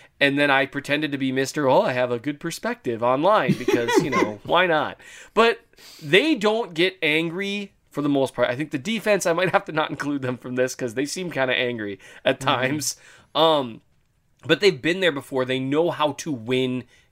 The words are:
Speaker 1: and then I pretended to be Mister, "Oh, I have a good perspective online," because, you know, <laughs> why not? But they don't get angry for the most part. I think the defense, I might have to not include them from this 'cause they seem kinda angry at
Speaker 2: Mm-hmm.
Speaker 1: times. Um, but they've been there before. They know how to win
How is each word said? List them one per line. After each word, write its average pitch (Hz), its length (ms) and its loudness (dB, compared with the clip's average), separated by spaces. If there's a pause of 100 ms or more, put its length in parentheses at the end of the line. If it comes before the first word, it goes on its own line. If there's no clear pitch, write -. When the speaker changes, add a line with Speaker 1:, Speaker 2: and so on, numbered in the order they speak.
(200)
Speaker 1:
and 139 180 2
then 143 120 2
I 135 160 4
pretended 143 460 -4
to 143 60 -6
be 131 140 -2
Mister, 135 360 0
"Oh, 151 140 6
I 190 100 0
have 123 200 0
a 120 80 -2
good 143 200 -8
perspective 160 600 -6
online," 147 520 2
because, - 360 0 (120)
you - 80 -2
know, 107 300 -2
<laughs> - 40 -20
why 175 220 2
not? 147 340 0 (340)
But 226 260 4 (420)
they 208 340 4
don't 214 380 0
get 180 280 0
angry 175 680 -2 (180)
for 147 120 -6
the 147 60 0
most 139 260 2
part. 123 140 0
I 123 80 -2
think 147 140 -6
the 151 80 -4
defense, 202 480 0
I 175 60 2
might 175 180 0
have - 140 0
to - 80 -12
not 151 180 -2
include 143 320 -4
them 127 140 -4
from 123 200 -10
this 127 200 0
'cause 120 180 -6
they 131 120 -2
seem 185 260 -8
kinda 131 220 0
angry 110 440 -4 (260)
at 135 160 2
Speaker 2:
Mm-hmm. 131 80 -2
Speaker 1:
times. 135 480 -2 (380)
Um, 143 460 2 (680)
but 156 140 2
they've 175 200 4
been 170 200 -2
there 180 120 4
before. 135 320 -4
They 131 140 -2
know 147 320 0
how 151 220 -2
to - 180 -10
win 127 540 -2 (280)